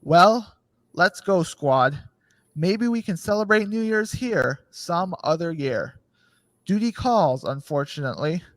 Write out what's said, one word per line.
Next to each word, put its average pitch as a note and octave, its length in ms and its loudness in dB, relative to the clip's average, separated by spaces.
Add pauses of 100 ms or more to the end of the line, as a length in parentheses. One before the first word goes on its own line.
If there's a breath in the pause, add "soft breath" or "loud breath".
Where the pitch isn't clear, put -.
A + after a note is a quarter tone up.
Well, G3 520 4 (380)
let's F3+ 280 0
go, F#3 220 2
squad. C#3 560 0 (580)
Maybe G#3 320 0
we A#3 140 -2
can F#3+ 140 -4
celebrate G#3 520 0
New G#3+ 120 -4
Year's A3 320 -2
here C#3+ 480 -2 (100)
some F3+ 440 -4 (100)
other E3 280 -2
year. B2+ 480 -4 (680)
Duty G#3+ 260 0
calls, F3 520 0
unfortunately. C#3+ 1000 -4 (140)